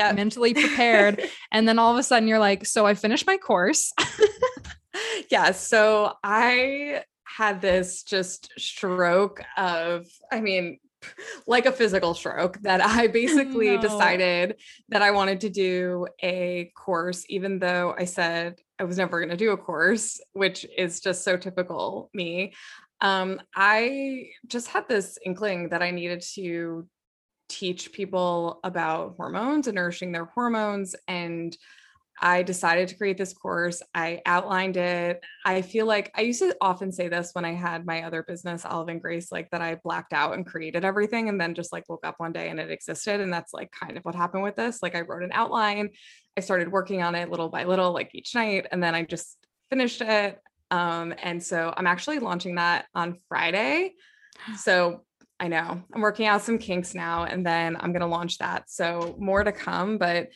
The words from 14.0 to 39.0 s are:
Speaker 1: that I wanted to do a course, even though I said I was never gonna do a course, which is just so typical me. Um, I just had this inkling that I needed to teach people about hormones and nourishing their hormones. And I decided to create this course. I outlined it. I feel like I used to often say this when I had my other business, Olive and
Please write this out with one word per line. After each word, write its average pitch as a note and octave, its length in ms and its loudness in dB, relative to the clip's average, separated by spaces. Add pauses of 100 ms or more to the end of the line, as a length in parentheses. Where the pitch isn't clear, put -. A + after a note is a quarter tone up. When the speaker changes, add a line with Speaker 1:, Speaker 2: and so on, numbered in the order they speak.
Speaker 1:
that G3+ 140 2
I G3+ 100 8
wanted G3 300 2
to G#3+ 80 -2
do F3+ 560 0 (160)
a F3+ 540 -2
course, F3+ 520 -2
even F#3+ 300 -4
though F3+ 380 0
I F3+ 80 -4
said E3+ 520 -2 (220)
I G3 60 -4
was F3+ 140 -4
never F3+ 220 0
gonna E3+ 160 -4
do G#3+ 160 2
a F#3+ 40 0
course, F#3 640 0 (120)
which F#3 340 -2 (100)
is F3 240 -4
just F3+ 240 -4
so F#3 120 2
typical F3+ 760 -6
me. F3+ 400 -6 (480)
Um, F#3+ 400 2 (140)
I B3 760 2 (160)
just A#3+ 220 -8
had - 200 -4
this G3 360 -2
inkling F3+ 460 -4
that E3+ 120 0
I F3 100 0
needed F3 300 -4 (120)
to E3+ 540 -6 (600)
teach - 440 -6
people F3+ 720 -2
about E3 520 -4
hormones A#3+ 500 -2
and G3+ 100 -2
nourishing F3 360 -4
their E3+ 140 -6
hormones. G#3+ 680 -2 (140)
And E3+ 480 -6 (640)
I F3+ 200 6
decided F3+ 460 2
to F#3 80 -14
create G3 200 0
this F#3+ 160 -6
course. F3 500 -4 (120)
I E3+ 320 -4
outlined F#3 500 2
it. F3 480 -2 (220)
I F#3 160 2
feel A3 240 -2
like G#3 280 0
I - 60 -2
used A#3+ 200 0
to F#4+ 200 2
often F#3+ 320 0
say F3+ 160 -4
this F3 240 -4
when E3+ 140 -4
I E3+ 80 -4
had E3+ 320 -6
my E3 160 -4
other E3 200 -6
business, F3 440 -10
Olive E3+ 220 -6
and E3+ 120 -8